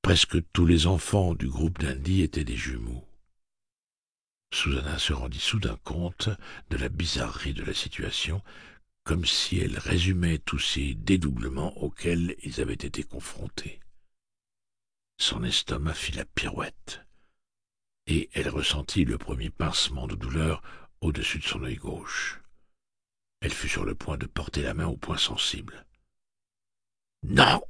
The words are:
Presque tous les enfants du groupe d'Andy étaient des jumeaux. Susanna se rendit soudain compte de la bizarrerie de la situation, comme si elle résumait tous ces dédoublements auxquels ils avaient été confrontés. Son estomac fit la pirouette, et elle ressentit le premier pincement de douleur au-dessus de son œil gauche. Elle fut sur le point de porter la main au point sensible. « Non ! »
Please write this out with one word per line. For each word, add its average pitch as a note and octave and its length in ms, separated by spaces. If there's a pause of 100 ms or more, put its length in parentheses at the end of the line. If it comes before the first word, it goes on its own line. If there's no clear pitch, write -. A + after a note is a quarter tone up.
Presque E2+ 360 (140)
tous F2 140
les E2 220
enfants F2+ 460
du C2 140
groupe D#2 300
d'Andy D#2 440
étaient D2+ 220
des A1+ 120
jumeaux. A#1+ 500 (1500)
Susanna D2 460
se - 140
rendit A#1+ 280
soudain - 440
compte F2 440 (420)
de - 60
la - 120
bizarrerie - 680
de D2 100
la F2+ 100
situation, - 680 (600)
comme E2 200
si - 340
elle - 200
résumait F2 600
tous - 200
ces C2+ 360
dédoublements C2 840
auxquels E2+ 640
ils - 180
avaient A#1 140
été - 280
confrontés. - 760 (1400)
Son A1+ 260
estomac D2+ 500
fit - 180
la - 120
pirouette, - 840 (1000)
et D#2+ 280
elle D2 140
ressentit D2 560
le A1 140
premier A#1 320
pincement C2+ 560
de - 80
douleur D#2 480 (380)
au-dessus D2 380
de D2+ 60
son - 200
œil B1+ 120
gauche. - 640 (1000)
Elle - 120
fut - 160
sur F2+ 160
le - 100
point - 220
de A#1+ 100
porter - 360
la C2+ 120
main E2 120
au E2 100
point - 220
sensible. « - 680 (1400)
Non ! » - 480